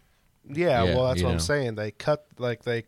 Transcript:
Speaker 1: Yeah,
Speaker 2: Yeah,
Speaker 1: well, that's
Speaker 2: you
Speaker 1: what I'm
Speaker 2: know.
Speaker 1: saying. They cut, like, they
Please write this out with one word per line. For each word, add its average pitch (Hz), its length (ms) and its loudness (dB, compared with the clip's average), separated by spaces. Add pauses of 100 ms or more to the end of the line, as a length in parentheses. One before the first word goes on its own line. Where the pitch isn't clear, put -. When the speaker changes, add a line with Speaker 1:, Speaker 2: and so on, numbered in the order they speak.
(480)
Speaker 1:
Yeah, 143 360 2
Speaker 2:
Yeah, 87 100 2
Speaker 1:
well, 127 140 2
that's 87 120 0
Speaker 2:
you 90 40 2
Speaker 1:
what 85 60 2
I'm 85 80 2
Speaker 2:
know. 80 40 -2
Speaker 1:
saying. 123 340 -2
They 107 140 -6
cut, - 360 -2 (120)
like, 120 240 -4
they 117 260 -4